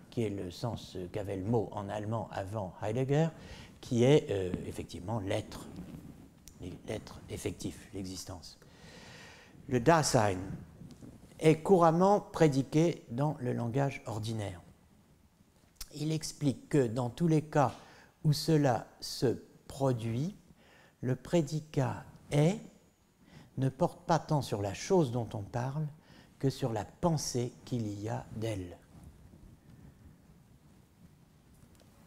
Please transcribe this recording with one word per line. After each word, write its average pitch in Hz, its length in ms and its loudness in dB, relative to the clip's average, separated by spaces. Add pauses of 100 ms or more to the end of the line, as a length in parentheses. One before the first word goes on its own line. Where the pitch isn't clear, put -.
(120)
qui 117 120 -2
est 107 60 0
le 98 220 -6
sens 98 460 -8 (140)
qu'avait 101 260 -4
le 92 80 -4
mot 110 260 2
en 101 180 -8
allemand 107 420 -4
avant 98 420 -6 (100)
Heidegger, 135 460 2 (500)
qui 117 240 2
est, 147 260 6
euh, 95 220 -2 (160)
effectivement 101 520 -8
l'être, 101 460 -4 (1200)
l'être - 320 -10 (100)
effectif, - 640 -8
l'existence. 92 640 -12 (1120)
Le 123 100 2
Dasein 120 580 4 (1040)
est 156 220 6
couramment 180 580 6
prédiqué 156 880 2
dans 139 300 -2
le 123 140 -2
langage 120 520 -2
ordinaire. 107 560 -6 (1300)
Il 151 160 -2
explique - 560 -2
que 139 180 4
dans 120 240 -2
tous 170 180 0
les 156 140 6
cas 147 300 2 (540)
où 151 80 6
cela 143 520 4 (140)
se - 380 0 (300)
produit, 127 680 -2 (640)
le 123 160 -2
prédicat 143 880 -2 (260)
est 160 300 4 (1000)
ne 131 120 0
porte - 360 -2
pas 165 140 2
tant 147 220 0
sur 107 200 -4
la 98 120 -4
chose 165 380 2
dont 117 220 -4
on 107 80 -6
parle 135 460 -4 (520)
que 135 100 2
sur 131 220 -4
la 104 140 -4
pensée 139 640 -2 (140)
qu'il 113 220 -4 (140)
y 104 60 -8
a 120 180 -6 (120)
d'elle. 101 400 -6 (3250)